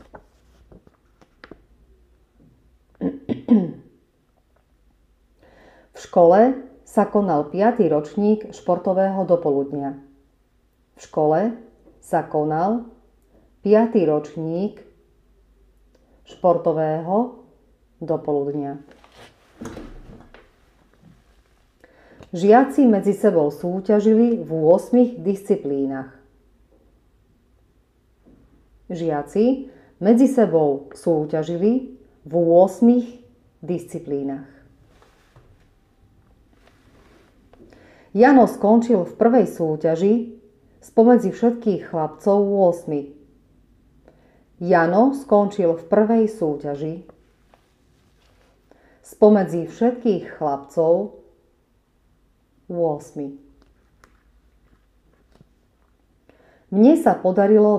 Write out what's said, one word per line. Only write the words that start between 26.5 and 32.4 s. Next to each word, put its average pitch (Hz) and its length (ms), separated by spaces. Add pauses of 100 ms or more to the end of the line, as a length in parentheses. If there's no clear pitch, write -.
Žiaci 170 800 (320)
medzi 233 240
sebou 160 640
súťažili 170 1040 (320)
v 143 80
ôsmich 190 880 (400)